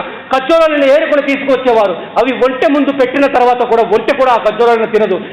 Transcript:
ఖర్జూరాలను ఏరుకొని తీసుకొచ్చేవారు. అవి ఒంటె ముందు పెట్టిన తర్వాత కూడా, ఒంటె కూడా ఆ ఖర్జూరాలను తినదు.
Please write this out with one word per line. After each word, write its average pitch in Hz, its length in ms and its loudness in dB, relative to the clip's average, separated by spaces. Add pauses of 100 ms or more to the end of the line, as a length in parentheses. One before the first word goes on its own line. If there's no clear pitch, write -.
(340)
ఖర్జూరాలను 302 520 2
ఏరుకొని 294 360 2
తీసుకొచ్చేవారు. 254 720 0
అవి 233 460 -4
ఒంటె 262 300 0
ముందు 277 240 0
పెట్టిన 269 340 0
తర్వాత 247 400 2
కూడా, 226 180 2
ఒంటె 220 340 -2
కూడా 254 140 2
ఆ 233 60 2
ఖర్జూరాలను 220 480 0
తినదు. 208 300 0 (180)